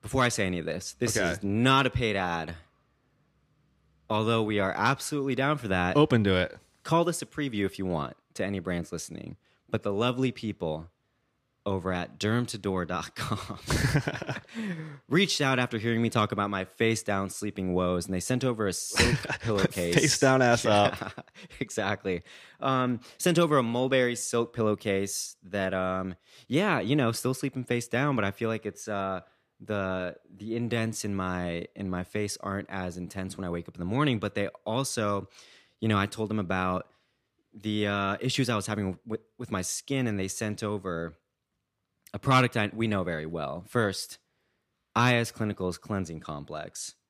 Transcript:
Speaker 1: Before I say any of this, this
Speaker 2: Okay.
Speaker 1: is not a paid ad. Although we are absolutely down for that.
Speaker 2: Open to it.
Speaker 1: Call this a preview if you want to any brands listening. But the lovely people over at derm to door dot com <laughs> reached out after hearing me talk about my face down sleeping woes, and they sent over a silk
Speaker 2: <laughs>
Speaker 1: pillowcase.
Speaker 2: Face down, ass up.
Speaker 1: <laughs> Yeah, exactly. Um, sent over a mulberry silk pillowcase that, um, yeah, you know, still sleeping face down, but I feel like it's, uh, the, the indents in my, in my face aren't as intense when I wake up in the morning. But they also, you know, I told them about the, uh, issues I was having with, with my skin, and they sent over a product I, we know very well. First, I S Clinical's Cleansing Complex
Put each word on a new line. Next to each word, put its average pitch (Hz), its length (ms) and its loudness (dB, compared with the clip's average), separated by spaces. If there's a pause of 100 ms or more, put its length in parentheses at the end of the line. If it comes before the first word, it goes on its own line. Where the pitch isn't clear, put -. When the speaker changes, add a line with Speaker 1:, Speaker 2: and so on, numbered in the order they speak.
Speaker 1:
Before 131 240 2
I 120 40 6
say 107 180 0
any 90 120 0
of 80 80 -4
this, 80 280 -6
this 110 220 0
Speaker 2:
Okay. 92 140 2
Speaker 1:
is - 140 -4
not 127 420 4
a 123 40 2
paid 113 260 0
ad. 85 400 -2 (1500)
Although 113 320 2
we 107 160 0
are 95 180 2
absolutely 135 600 0
down 139 200 2
for 117 120 -6
that. 92 280 2
Speaker 2:
Open 127 280 6
to 98 100 6
it. 90 240 0 (240)
Speaker 1:
Call 165 220 2
this 170 180 -2
a - 40 -10
preview 117 380 -2
if - 140 -4
you 95 80 -4
want 76 300 -4 (180)
to 98 100 -4
any 98 140 -4
brands 87 340 -4
listening. - 440 -10 (320)
But 110 160 -4
the 104 80 -2
lovely 123 400 2
people 82 560 -4 (760)
over 95 280 -2
at 90 260 -4
derm 113 260 2
to 113 140 -8
door 95 260 -2
dot 85 300 -6
com - 420 -6 (1400)
<laughs> - 100 -20
reached 170 320 2
out 135 200 2
after 120 180 -2
hearing 113 240 2
me 113 80 4
talk 107 220 2
about 101 180 0
my 95 140 -2
face 113 400 0
down 98 260 0
sleeping 95 420 -4
woes, 90 320 2
and 95 80 -4
they 92 80 0
sent 127 240 -2
over 113 220 0
a 92 60 0
silk - 440 2 (120)
Speaker 2:
<laughs> - 120 -6
Speaker 1:
pillowcase. 98 540 0
Speaker 2:
Face - 240 4
down, 131 240 6
ass 120 240 4
up. 104 340 4
Speaker 1:
<laughs> - 0 -
Yeah, - 220 -12 (380)
exactly. 98 640 -4 (360)
Um, 127 400 0 (180)
sent 170 220 4
over 151 200 6
a 127 40 6
mulberry 123 540 2
silk 117 360 -2
pillowcase 101 920 0
that, 95 280 -2
um, 92 440 -2 (320)
yeah, 160 320 2
you 113 160 2
know, 120 160 4
still 131 200 -2
sleeping 131 320 -6
face 120 220 -2
down, 135 300 0
but 104 80 2
I 98 80 0
feel 113 160 -2
like 110 180 -4
it's, - 220 -10
uh, 95 320 -4 (400)
the, 95 560 -2 (120)
the 107 280 -6
indents 113 480 -2
in 101 100 -2
my, 90 520 -2 (100)
in 101 120 -6
my 90 140 -2
face 104 380 -4
aren't 98 300 -6
as 92 260 -6
intense 92 400 -8
when 95 80 -6
I 87 60 -4
wake 85 180 -6
up - 80 -20
in - 40 -10
the 87 60 -4
morning. 123 320 2
But 98 160 -4
they 101 140 -2 (180)
also, 104 600 -2 (520)
you 113 60 -2
know, 107 100 4
I 98 100 4
told 107 220 -4
them 107 120 -2
about 92 480 -2 (680)
the, 107 320 0
uh, 101 320 0
issues 127 300 0
I 117 80 2
was 101 100 -2
having 101 400 -2
with, 113 140 -6 (180)
with 120 140 -8
my 95 100 -2
skin, 131 460 -4
and 104 100 -2
they 95 80 -2
sent 104 380 -6
over 90 520 -6 (1000)
a 107 40 -6
product 127 400 4
I, 104 160 0
we 113 140 0
know 98 160 0
very 80 200 -4
well. 80 420 -6
First, - 520 0 (760)
I 123 200 6
S 117 180 2
Clinical's 98 460 -2
Cleansing 85 420 -4
Complex 76 760 -10 (160)